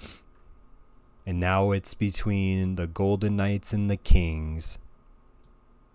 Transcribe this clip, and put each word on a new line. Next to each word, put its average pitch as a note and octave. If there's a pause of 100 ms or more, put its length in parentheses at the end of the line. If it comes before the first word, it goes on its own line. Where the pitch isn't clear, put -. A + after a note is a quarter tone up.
(1300)
And F2+
now F#2+
it's G2
between F#2+
the F2+
Golden G2+
Knights G2+
and G#2
the G2+
Kings. D#2+ (1160)